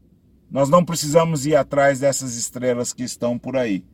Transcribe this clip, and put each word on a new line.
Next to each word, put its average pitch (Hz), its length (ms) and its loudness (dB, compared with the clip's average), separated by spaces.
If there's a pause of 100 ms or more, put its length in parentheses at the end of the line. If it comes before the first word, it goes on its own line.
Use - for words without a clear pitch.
(500)
Nós 135 180 2
não 170 160 6
precisamos 160 600 0
ir 151 120 4
atrás 139 440 2
dessas 131 360 -2
estrelas 120 560 -4
que 123 100 -10
estão 120 360 -6
por 131 180 -6
aí. 107 380 -2